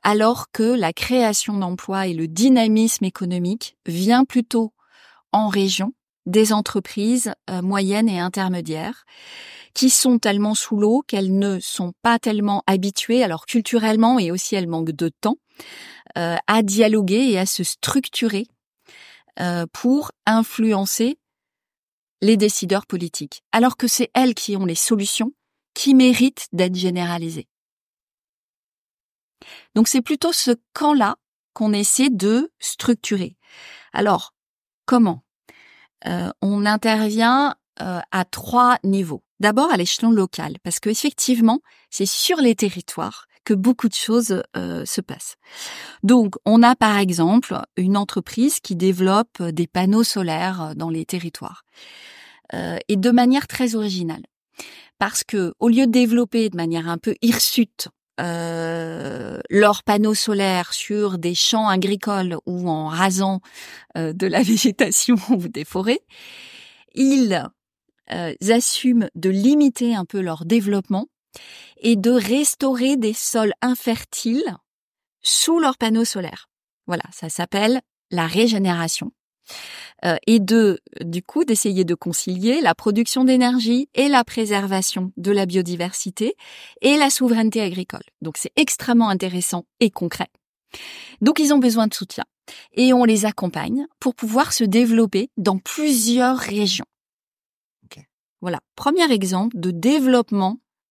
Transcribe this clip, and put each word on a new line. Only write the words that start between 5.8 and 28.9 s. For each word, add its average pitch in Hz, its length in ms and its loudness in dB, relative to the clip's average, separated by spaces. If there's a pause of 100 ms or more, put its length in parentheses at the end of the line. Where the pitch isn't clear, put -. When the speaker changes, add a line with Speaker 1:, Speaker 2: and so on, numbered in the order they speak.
Speaker 1:
des 214 280 2
entreprises, 214 800 -2 (180)
euh, 180 120 -6
moyennes 196 460 0
et 185 120 -2
intermédiaires 180 840 -6 (720)
qui 254 160 4
sont 254 280 2
tellement 208 360 0
sous - 220 -4
l'eau 214 300 2
qu'elles 190 300 -2
ne 196 220 0
sont 175 340 -8 (100)
pas 233 180 2
tellement 208 480 -2
habituées, 196 560 0
alors 165 200 -4
culturellement 226 760 2
et 170 100 0
aussi 185 240 -4
elles 185 140 -2
manquent 165 240 -4
de 160 180 -4 (100)
temps, 214 160 -2 (800)
euh, 170 200 -4 (100)
à 220 160 2
dialoguer 214 680 2
et 196 80 2
à 185 60 0
se 190 200 -4
structurer, - 840 -4 (920)
euh, 175 320 -2
pour 269 400 -2 (140)
influencer 220 920 0 (1040)
les 214 140 6
décideurs 196 500 0
politiques, 170 640 -10
alors 240 260 2
que 240 120 -2
c'est - 260 0
elles 254 200 2
qui - 220 -6
ont 196 80 -2
les 170 120 -2
solutions 220 560 -2 (420)
qui 277 200 4
méritent 254 580 4
d'être 180 240 0
généralisées. 175 720 -4 (2250)